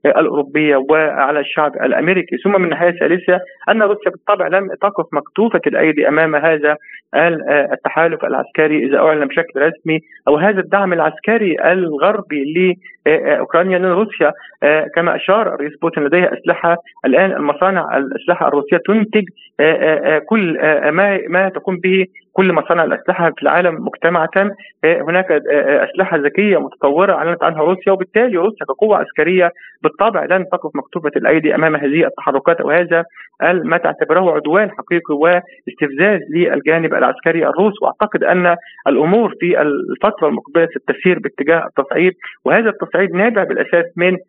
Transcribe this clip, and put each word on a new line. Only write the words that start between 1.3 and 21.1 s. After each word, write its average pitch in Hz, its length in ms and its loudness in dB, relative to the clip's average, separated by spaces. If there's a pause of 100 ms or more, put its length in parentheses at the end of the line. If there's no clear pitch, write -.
الشعب 143 360 -2
الأمريكي. 156 680 -2
ثم 196 180 2
من 175 80 -2
ناحية 165 220 0
ثالثة 175 480 0 (300)
أن 214 120 2
روسيا 208 300 0
بالطبع 185 360 -2
لم 190 200 0 (140)
تقف 196 320 -2
مكتوفة 185 540 -2
الأيدي 151 400 0
أمام 156 280 0
هذا 151 420 0 (380)
ال-، 151 340 0
آه، 143 240 2
التحالف 160 520 -2
العسكري 131 600 -2
إذا 139 120 0
أعلن 151 280 2
بشكل 135 360 -4
رسمي 160 380 0 (280)
أو 151 100 4
هذا 190 220 2
الدعم 185 340 0
العسكري 170 640 0 (160)
الغربي 170 720 -2
ل-، 175 320 0 (320)
آه، - 20 4
آه، 147 300 2
أوكرانيا، 180 400 0
لأن 185 120 0
روسيا، 175 420 0 (300)
آه، 151 320 2
كما 170 200 0
أشار 202 400 0
الرئيس 143 260 -8
بوتين 160 220 -2
لديها 175 300 2
أسلحة. 170 440 0 (280)
الآن 175 260 2
المصانع 156 680 -2
الأسلحة 139 500 -2
الروسية 143 300 0 (100)
تنتج، 214 360 0 (360)
آه، 143 40 2
آه، 156 520 2
آه، 147 140 0
كل، 190 280 0
آه، 147 340 0
ما، 196 280 0 (100)